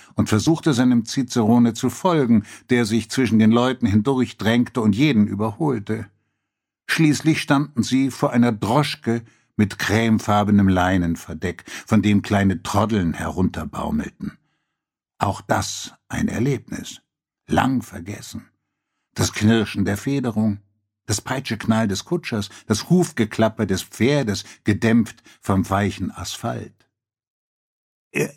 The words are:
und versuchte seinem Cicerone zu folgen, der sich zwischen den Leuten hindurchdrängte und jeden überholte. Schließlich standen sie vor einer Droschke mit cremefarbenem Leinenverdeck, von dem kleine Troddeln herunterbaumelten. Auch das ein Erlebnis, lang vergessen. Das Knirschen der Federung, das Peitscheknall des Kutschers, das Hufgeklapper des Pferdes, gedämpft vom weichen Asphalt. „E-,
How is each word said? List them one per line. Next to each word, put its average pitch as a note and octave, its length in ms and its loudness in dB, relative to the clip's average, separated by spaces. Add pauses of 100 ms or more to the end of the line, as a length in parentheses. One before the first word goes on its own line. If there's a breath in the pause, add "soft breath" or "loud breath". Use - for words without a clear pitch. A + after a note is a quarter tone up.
(160 loud breath)
und - 120 0
versuchte D3 460 2
seinem B2 320 2
Cicerone A#2+ 680 2
zu B2 160 -2
folgen, C3 540 2 (260 loud breath)
der A#2+ 140 4
sich A2 260 -2
zwischen B2 260 2
den A2 140 6
Leuten B2 340 2
hindurchdrängte A2+ 960 0
und G#2+ 140 4
jeden A#2 320 4
überholte. A2 840 -4 (760)
Schließlich D3+ 560 2
standen C#3+ 400 0
sie C3 260 0
vor C#3 240 -2
einer A#2+ 180 4
Droschke A#2 720 -2 (340 soft breath)
mit G#2 220 0
cremefarbenem G#2 880 2
Leinenverdeck, F2+ 960 0 (220 loud breath)
von G#2+ 160 2
dem G2+ 220 2
kleine G2 400 0
Troddeln G2+ 500 0
herunterbaumelten. - 1300 -6 (800)
Auch G2 220 -2
das - 520 -4 (160)
ein B2 180 -4
Erlebnis, - 760 -6 (420)
lang B2 380 0
vergessen. - 680 -14 (640)
Das - 200 -2
Knirschen G#2+ 520 2
der G2 100 -2
Federung, A2 640 -2 (440)
das - 160 -6
Peitscheknall A2+ 640 -2
des F#2+ 180 -4
Kutschers, - 440 -6 (160 loud breath)
das - 240 -2
Hufgeklapper A2 800 0
des F#2 160 -2
Pferdes, A#2+ 640 -2 (180 loud breath)
gedämpft A2 580 2 (180 soft breath)
vom F#2+ 300 0
weichen G2 400 -2
Asphalt. - 640 -10 (1400)
„E-, - 260 -2